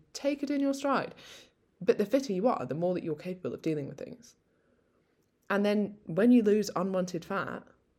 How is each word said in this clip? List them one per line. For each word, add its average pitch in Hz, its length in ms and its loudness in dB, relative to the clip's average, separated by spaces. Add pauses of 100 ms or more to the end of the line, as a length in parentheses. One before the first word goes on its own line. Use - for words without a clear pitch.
(140)
take 285 280 -2
it 277 80 -4
in 285 120 0
your 277 120 2
stride. 277 400 -2 (680)
But 214 160 2
the 208 80 2
fitter 269 280 0
you 185 140 0
are, - 180 0
the 147 100 -6
more 175 180 0
that 175 100 -4
you're 156 120 -4
capable 180 380 -8
of - 80 -10
dealing 151 260 -4
with 135 100 -14
things. - 380 -14 (1120)
And 202 160 2
then 208 400 0
when 196 260 4
you 247 100 8
lose 208 340 4
unwanted 180 480 -2
fat, - 380 -6 (380)